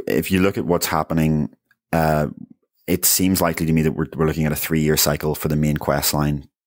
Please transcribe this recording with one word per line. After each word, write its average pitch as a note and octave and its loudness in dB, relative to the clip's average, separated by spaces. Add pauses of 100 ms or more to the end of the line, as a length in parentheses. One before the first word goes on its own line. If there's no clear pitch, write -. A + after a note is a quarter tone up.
if - 0
you F#2 2
look G2 2
at E2+ -4
what's E2+ 0
happening, D#2 0 (380)
uh, D#2 2 (600)
it F2 0
seems F#2+ 2
likely E2 0
to D#2+ 2
me D#2+ 4
that D#2 0
we're, - -4
we're D#2+ 0
looking D#2 0
at D2 0
a D2 -4
three-year D#2 0
cycle D2+ 0
for - -6
the D2+ 0
main D2+ 0
Quest C#2+ -2
line, D2 -2 (180)